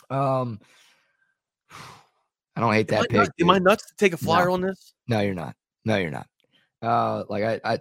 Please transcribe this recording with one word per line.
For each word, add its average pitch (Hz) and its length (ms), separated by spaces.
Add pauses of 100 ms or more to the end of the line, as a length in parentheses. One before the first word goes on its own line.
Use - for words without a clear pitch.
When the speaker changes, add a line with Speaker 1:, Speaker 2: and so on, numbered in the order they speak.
Speaker 1:
Um, 131 500 (1080)
<sighs> - 360 (500)
I - 60
don't 113 120
hate 107 180
Speaker 2:
Am - 40
Speaker 1:
that - 20 (140)
Speaker 2:
I - 20
nut-, - 140
Speaker 1:
pick, - 20 (120)
Speaker 2:
am 170 80
I 185 60
Speaker 1:
dude. 185 80
Speaker 2:
nuts 202 240
to - 80
take 196 180
a - 20
Speaker 1:
No. - 100
Speaker 2:
flyer 175 240
on 185 120
this? 190 320 (140)
Speaker 1:
No, 113 120
you're 101 140
not. 78 220 (280)
No, 110 140
you're 87 140
not. 58 160 (540)
Uh, 113 480
like, 104 140
I, 110 300
I, 117 80